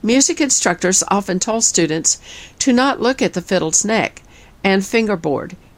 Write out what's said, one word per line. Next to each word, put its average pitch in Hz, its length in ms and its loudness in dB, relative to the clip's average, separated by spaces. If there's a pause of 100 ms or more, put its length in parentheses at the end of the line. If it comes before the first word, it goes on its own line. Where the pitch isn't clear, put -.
Music 269 380 2
instructors 185 680 0
often 190 320 0
told 226 240 -2
students 160 560 0 (400)
to 262 120 2
not 254 280 2
look 262 200 0
at 190 120 0
the 180 100 -6
fiddle's 175 420 0
neck 208 380 -2 (400)
and 196 240 2
fingerboard, 185 720 -2 (220)